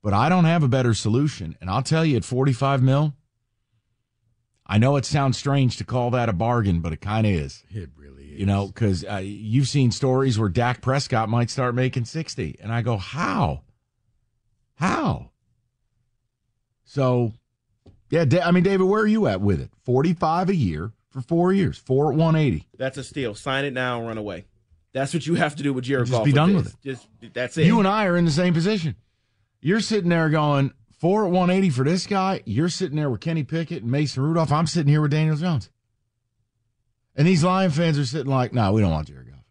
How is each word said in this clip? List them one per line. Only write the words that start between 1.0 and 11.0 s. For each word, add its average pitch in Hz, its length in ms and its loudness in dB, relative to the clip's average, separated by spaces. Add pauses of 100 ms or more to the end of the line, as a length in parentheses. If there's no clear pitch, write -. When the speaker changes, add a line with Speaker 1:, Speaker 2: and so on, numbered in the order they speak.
Speaker 1:
And 90 100 -10
I'll 123 120 -2
tell 160 220 0
you, 147 120 2
at 90 80 -2
forty-five 135 580 0
mil, 139 320 2 (1500)
I 104 120 2
know 135 180 4
it 135 80 0
sounds 139 320 0
strange 139 400 0
to 98 80 -10
call 123 280 -2
that 117 180 0
a - 20 -2
bargain, 101 480 2
but 80 140 -4
it - 80 -14
kinda 107 260 0
is. 76 420 -2
Speaker 2:
It 95 260 -12
really 71 360 -20
is. 73 80 -14
Speaker 1:
You 98 60 -2
know, 98 280 0
'cause, 98 300 -2
uh, 101 180 -8
you've 107 460 -2
seen 131 220 2
stories 131 480 0
where 110 100 0
Dak 120 320 -2
Prescott 127 480 -2